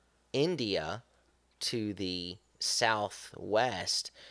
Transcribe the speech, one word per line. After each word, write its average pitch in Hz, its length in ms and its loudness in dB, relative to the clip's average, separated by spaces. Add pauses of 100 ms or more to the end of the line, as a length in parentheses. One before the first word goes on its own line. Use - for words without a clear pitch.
(320)
India 113 720 0 (560)
to 107 360 -2
the 90 420 -4 (240)
southwest. 107 1500 0 (200)